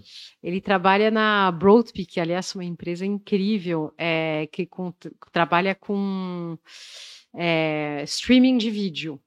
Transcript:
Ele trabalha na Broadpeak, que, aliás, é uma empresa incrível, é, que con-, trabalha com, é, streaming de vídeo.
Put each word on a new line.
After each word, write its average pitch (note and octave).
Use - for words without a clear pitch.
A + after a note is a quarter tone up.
Ele F3+
trabalha G3
na G#3+
Broadpeak, G3
que, -
aliás, F3
é -
uma F3+
empresa F3
incrível, F#3+
é, D#3+
que F3+
con-, F3+
trabalha F3
com, F#3
é, D#3
streaming B3+
de A3
vídeo. D#3+